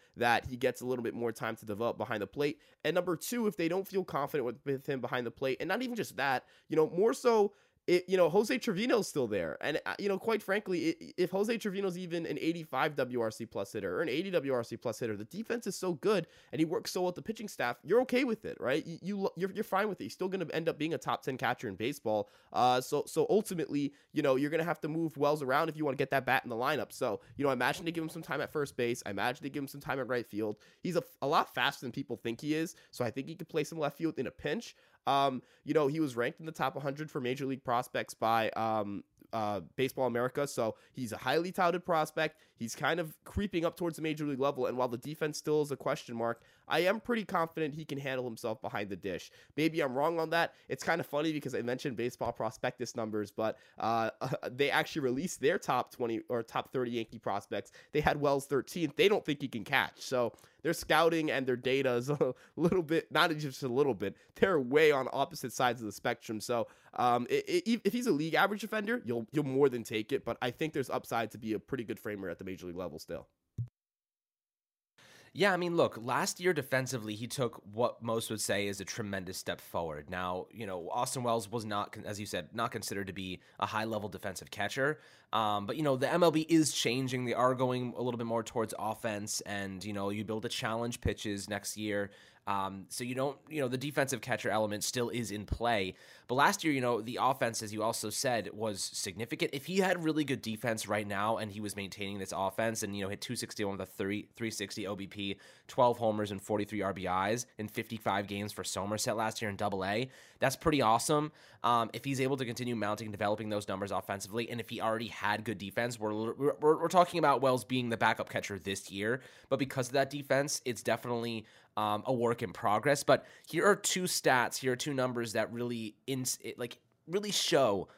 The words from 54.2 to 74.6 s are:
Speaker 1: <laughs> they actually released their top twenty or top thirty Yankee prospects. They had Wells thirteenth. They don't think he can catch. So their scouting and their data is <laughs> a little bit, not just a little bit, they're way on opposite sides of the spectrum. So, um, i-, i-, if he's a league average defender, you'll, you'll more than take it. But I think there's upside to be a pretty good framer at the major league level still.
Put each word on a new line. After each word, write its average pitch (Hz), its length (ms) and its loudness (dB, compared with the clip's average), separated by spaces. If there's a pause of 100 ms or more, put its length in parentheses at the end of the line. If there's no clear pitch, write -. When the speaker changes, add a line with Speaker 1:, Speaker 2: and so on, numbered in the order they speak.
Speaker 1:
<laughs> 127 220 -4
they 131 180 2
actually 151 340 0
released 131 380 -2
their 170 160 4
top 123 340 0
twenty 117 360 -2
or 117 160 -2
top - 300 -6
thirty 123 180 0
Yankee 117 280 -4
prospects. 101 520 -4 (220)
They 151 80 2
had 147 180 2
Wells 139 260 2
thirteenth. 147 500 -2
They 160 120 8
don't 202 160 2
think 143 180 -2
he 135 60 -4
can 110 160 -6
catch. 127 380 0
So 123 320 0 (300)
their 165 100 0
scouting 160 580 2
and 131 140 0
their 127 100 2
data 127 380 2
is 123 160 0
<laughs> - 0 -
a 143 240 2 (240)
little 175 260 4
bit, 156 280 0
not 165 260 4
just 147 260 -6
a 131 60 0
little 131 240 4
bit, 98 240 -4 (180)
they're 185 240 4
way 147 320 6
on 131 220 2
opposite 135 400 -2
sides 123 280 2
of 110 40 -6
the 101 80 -6
spectrum. 117 480 -4
So, 117 260 0 (280)
um, 120 360 4
i-, 143 160 4
i-, 190 380 2
if 196 80 2
he's 240 140 -2
a 214 40 6
league 151 220 2
average 190 280 2
defender, 220 440 -2
you'll, 117 260 -2
you'll 147 140 0
more 135 240 6
than 120 140 -4
take 107 280 -4
it. 135 140 -2
But 117 160 -2
I 123 100 0
think 156 220 -4
there's 135 160 -2
upside 117 420 -4
to 110 60 -12
be 110 160 -4
a 101 60 -2
pretty 123 260 -6
good 104 140 -6
framer 98 300 -6
at 85 100 -6
the 98 40 -12
major 90 240 -8
league 87 80 -8
level 85 240 -8
still. - 280 -10 (2000)